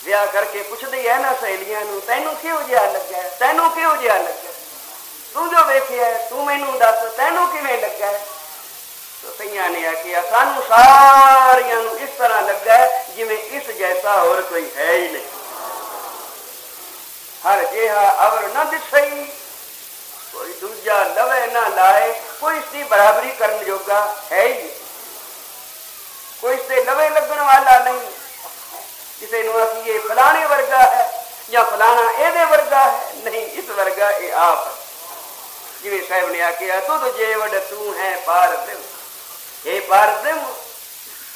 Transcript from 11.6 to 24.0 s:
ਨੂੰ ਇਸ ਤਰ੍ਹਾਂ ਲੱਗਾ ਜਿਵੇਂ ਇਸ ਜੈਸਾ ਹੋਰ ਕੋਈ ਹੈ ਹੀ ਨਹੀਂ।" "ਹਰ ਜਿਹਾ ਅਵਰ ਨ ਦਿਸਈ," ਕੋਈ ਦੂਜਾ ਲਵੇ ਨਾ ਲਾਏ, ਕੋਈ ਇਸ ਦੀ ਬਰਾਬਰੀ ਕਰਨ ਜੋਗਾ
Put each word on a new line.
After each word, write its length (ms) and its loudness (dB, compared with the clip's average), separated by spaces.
ਨੂੰ 160 -6
ਇਸ 180 -8
ਤਰ੍ਹਾਂ 240 2
ਲੱਗਾ 640 4
ਜਿਵੇਂ 220 -6
ਇਸ 260 -10
ਜੈਸਾ 580 -2
ਹੋਰ 200 2
ਕੋਈ 340 -6
ਹੈ 180 0
ਹੀ 140 0
ਨਹੀਂ।" 160 -8
"ਹਰ 160 2
ਜਿਹਾ 640 2
ਅਵਰ 200 0
ਨ 220 -2
ਦਿਸਈ," 640 -2
ਕੋਈ 200 -12
ਦੂਜਾ 500 -2
ਲਵੇ 440 -2
ਨਾ 200 0
ਲਾਏ, 540 4
ਕੋਈ 180 -2
ਇਸ 140 -8
ਦੀ 120 -10
ਬਰਾਬਰੀ 480 4
ਕਰਨ 340 -4
ਜੋਗਾ 500 -2